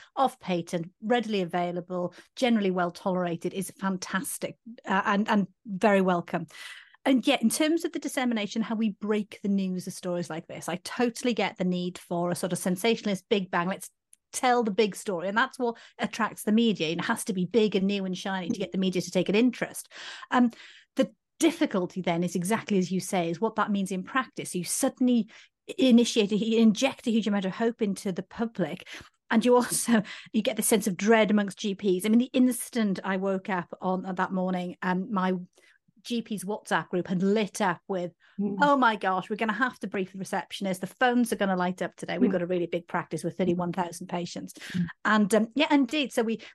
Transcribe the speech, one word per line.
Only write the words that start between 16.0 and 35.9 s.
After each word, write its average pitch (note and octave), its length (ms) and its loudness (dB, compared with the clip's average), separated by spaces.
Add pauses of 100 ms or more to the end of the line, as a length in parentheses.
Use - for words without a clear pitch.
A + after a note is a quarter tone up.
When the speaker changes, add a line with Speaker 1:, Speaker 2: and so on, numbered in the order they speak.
Speaker 1:
attracts - 420 -4
the - 80 -2
media. G#3+ 380 4
It E3+ 160 -4
has - 200 -2
to A3 80 -4
be F3+ 120 0
big G#3 320 2
and F#3+ 100 2
new G3 200 -2
and F3+ 120 -6
shiny F#3+ 300 -6
to - 100 -4
get G3 140 -6
the F#3+ 60 -2
media F#3 240 0
to F3 100 -8
take F3+ 160 2
an G3+ 80 2
interest. - 520 0 (440)
Um, B3 180 6 (460)
the C4 160 0 (280)
difficulty B3 600 0
then E3+ 220 0
is F3+ 140 -2
exactly G3 420 0
as F3+ 140 0
you F#3 80 0
say, F3 280 -2
is F3 120 -4
what A3 160 -2
that G#3+ 160 0
means G3 180 -2
in F#3 140 -6
practice. - 500 -6
You F3+ 80 -2
suddenly B3 640 0 (480)
initiate, A#3 540 6
you A3 300 2
inject A3+ 480 2
a - 20 0
huge A3 160 2
amount G3+ 200 0
of F#3 40 -2
hope A#3 320 -2
into G3 300 -2
the F#3 100 -6
public. F#3 640 -6 (420)
And A3 160 4
you B3 120 6
also, A#3 480 2 (280)
you A3 80 2
get B3 140 0
the A3 80 -4
sense A3 240 4
of F#3 100 0
dread G#3+ 360 4
amongst G3+ 260 0
G G3+ 160 -2
Ps. F#3+ 320 0
I G#3+ 40 2
mean, A#3 100 6
the B3+ 120 -2
instant A#3+ 680 2
I G3 140 -2
woke F#3+ 340 -2
up F3 300 -4
on, F#3 260 0
on F#3+ 80 -6
that F3+ 180 -2
morning, F#3 500 -2
um, F#3 280 0
my F#3 220 2 (720)